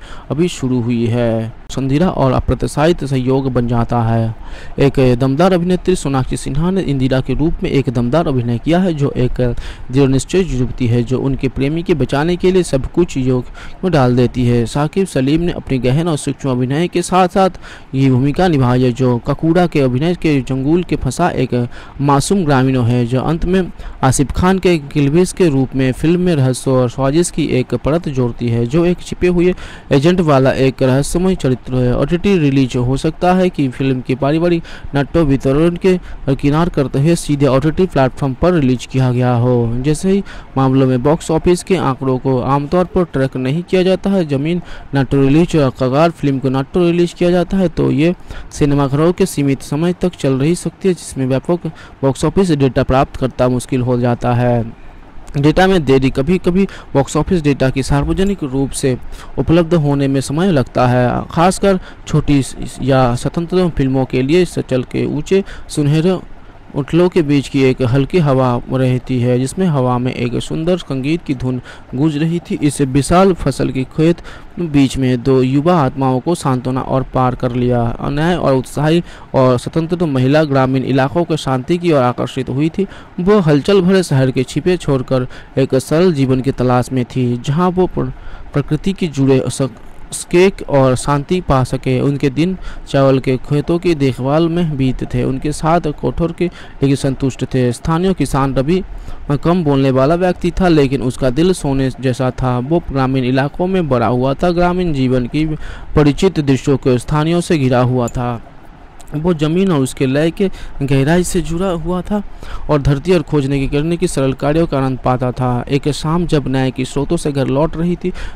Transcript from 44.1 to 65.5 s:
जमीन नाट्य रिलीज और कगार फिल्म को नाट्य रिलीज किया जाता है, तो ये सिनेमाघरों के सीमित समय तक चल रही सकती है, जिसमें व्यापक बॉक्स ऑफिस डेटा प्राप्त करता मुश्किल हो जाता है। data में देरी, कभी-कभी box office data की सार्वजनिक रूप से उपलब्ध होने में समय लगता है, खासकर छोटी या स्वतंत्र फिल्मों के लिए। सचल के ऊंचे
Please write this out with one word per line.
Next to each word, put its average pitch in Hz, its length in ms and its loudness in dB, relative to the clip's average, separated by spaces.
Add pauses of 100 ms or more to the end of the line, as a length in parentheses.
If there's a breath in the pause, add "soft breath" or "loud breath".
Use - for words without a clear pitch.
जमीन 151 340 -2 (320 loud breath)
नाट्य 139 240 0
रिलीज 151 380 4
और 139 240 2
कगार 139 320 2
फिल्म 139 280 -2
को 131 100 -2
नाट्य 135 300 -2
रिलीज 175 340 2
किया 175 180 0
जाता 180 260 0
है, 180 120 2
तो 135 220 -2
ये 160 240 2 (360 loud breath)
सिनेमाघरों 143 640 2
के 190 120 0
सीमित 139 360 -2
समय 170 320 -2
तक 180 220 -4
चल 135 180 0
रही 147 220 0
सकती - 320 -6
है, 185 60 4
जिसमें 135 340 -6
व्यापक 160 400 -2 (340 loud breath)
बॉक्स 135 240 0
ऑफिस 175 260 2
डेटा 135 320 2
प्राप्त 135 320 0
करता 127 320 0
मुश्किल 127 340 -2
हो 123 180 0
जाता 120 340 0
है। 120 520 0 (520)
data 151 300 4
में 180 180 2
देरी, 135 240 4
कभी-कभी 180 540 2 (300 loud breath)
box 139 240 0
office 160 260 0
data 131 260 2
की 131 140 -2
सार्वजनिक 160 600 0
रूप 135 280 -2
से 127 260 -2 (400 loud breath)
उपलब्ध 165 360 2
होने 143 340 2
में 135 140 0
समय 170 300 0
लगता 127 360 2
है, 123 440 2
खासकर 185 480 2 (280 loud breath)
छोटी 143 360 2 (380)
या 131 340 2
स्वतंत्र 170 540 -2
फिल्मों 135 360 0
के 127 160 -2
लिए। 165 240 2
सचल - 380 -2
के 127 220 -4
ऊंचे 151 380 0 (260 loud breath)